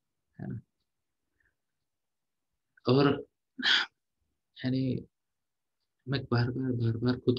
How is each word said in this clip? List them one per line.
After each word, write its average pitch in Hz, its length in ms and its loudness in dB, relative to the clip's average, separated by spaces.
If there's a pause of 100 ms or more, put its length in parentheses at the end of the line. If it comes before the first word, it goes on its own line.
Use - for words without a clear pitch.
(380)
है - 140 -10
ना? 120 80 -10 (2250)
और 139 400 4 (1300)
यानी 131 500 -4 (1000)
मैं 127 140 -2 (120)
बार-बार, 127 400 0
बार-बार 117 460 0
खुद 123 200 2